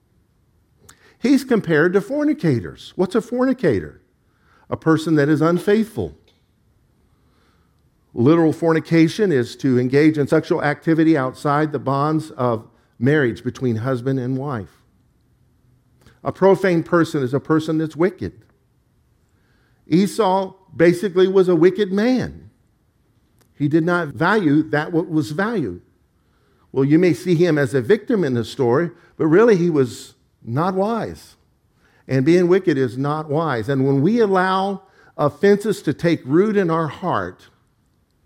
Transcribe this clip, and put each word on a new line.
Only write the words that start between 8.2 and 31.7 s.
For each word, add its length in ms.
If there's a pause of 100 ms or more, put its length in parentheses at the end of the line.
fornication 800
is 240
to 240
engage 360
in 120
sexual 340
activity 540
outside 560
the 80
bonds 500
of 380 (300)
marriage 440
between 340
husband 420
and 200
wife. 440 (1400)
A 100
profane 500
person 400
is 120
a 60
person 380
that's 180
wicked. 480 (1400)
Esau 680 (200)
basically 540
was 200
a 80
wicked 360
man. 580 (1040)
He 140
did 160
not 240
value 640
that 220
what 160
was 240
valued. 500 (880)
Well, 120
you 140
may 140
see 220
him 240
as 160
a 80
victim 420
in 100
the 100
story, 460 (260)
but 100
really 300
he 140
was 440 (280)
not 320
wise. 640 (720)